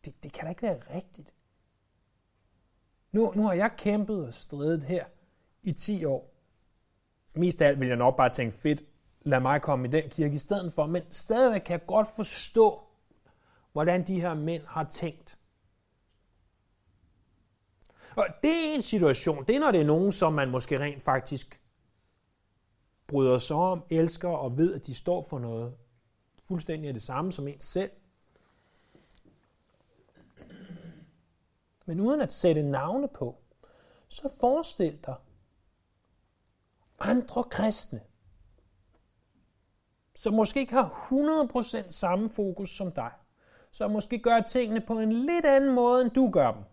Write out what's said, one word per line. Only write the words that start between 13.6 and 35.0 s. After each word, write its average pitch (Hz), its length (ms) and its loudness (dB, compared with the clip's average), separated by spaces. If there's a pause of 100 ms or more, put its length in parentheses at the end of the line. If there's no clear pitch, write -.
hvordan 175 340 0
de 185 140 -4
her 170 140 -2
mænd 156 320 -6
har 160 180 -6
tænkt. - 540 -12 (2750)
Og 202 100 2 (160)
det 302 80 4
er 320 240 0
en 269 80 -2
situation, 147 640 2
det 240 120 2
er, 285 40 2
når 302 100 4
det 185 100 4
er 165 40 4
nogen, 165 280 4
som 160 200 2
man 139 180 0
måske 127 300 -2
rent 143 220 -8
faktisk - 600 -4 (1400)
bryder 131 320 4
sig 147 180 -2
om, 180 340 0
elsker 165 380 0
og 135 280 -4
ved, 170 180 2
at - 120 -10
de 131 80 -10
står 170 280 -4
for 147 160 -10
noget 117 380 -8 (600)
fuldstændig 156 500 -8
af 131 60 -6
det 107 80 -8
samme 160 300 -4
som 139 160 -8
en 143 120 -14
selv. 190 300 -4 (4000)
Men 175 140 -4
uden 262 200 2
at - 120 -2
sætte 156 300 2
navne 147 460 -2
på, - 300 -8 (680)
så - 320 -10
forestil 254 680 0